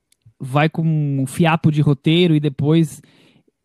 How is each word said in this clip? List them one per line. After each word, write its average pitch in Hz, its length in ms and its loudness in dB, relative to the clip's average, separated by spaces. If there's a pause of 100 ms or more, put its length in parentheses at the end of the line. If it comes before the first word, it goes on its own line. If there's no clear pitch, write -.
(400)
vai 143 280 -2
com 165 140 -6
um 147 440 -2
fiapo 165 440 0
de 151 100 0
roteiro 160 540 2
e 151 60 2
depois 151 600 -2 (640)